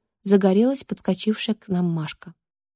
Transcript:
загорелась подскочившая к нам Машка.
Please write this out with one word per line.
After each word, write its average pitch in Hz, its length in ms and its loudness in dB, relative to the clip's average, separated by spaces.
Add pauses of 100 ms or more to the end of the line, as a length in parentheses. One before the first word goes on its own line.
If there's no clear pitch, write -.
(240)
загорелась 202 600 4
подскочившая 214 720 -4
к - 120 -16
нам 180 180 0
Машка. 165 480 -6 (420)